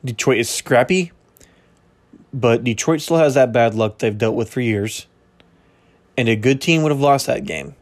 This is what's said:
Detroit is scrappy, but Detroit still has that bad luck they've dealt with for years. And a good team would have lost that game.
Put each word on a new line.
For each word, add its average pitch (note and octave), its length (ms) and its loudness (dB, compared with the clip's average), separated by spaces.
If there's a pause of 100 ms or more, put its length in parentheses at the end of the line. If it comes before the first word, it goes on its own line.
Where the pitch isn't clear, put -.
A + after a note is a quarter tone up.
Detroit B2 340 0
is A2+ 120 -2
scrappy, E3+ 600 0 (1200)
but A#2 300 2
Detroit C3+ 360 -2
still E3 160 -2
has D3+ 180 4
that C3 160 4
bad A2+ 240 2
luck A2 240 -2
they've G#2+ 180 -2
dealt A2 180 0
with A2+ 160 -4
for C3 100 -6
years. A2 460 -4 (1120)
And A#2 100 0
a A2+ 80 2
good C3 240 0
team D#3+ 220 0
would D3+ 100 2
have C#3 80 -2
lost C#3 260 2
that B2 200 -4
game. D2+ 360 -10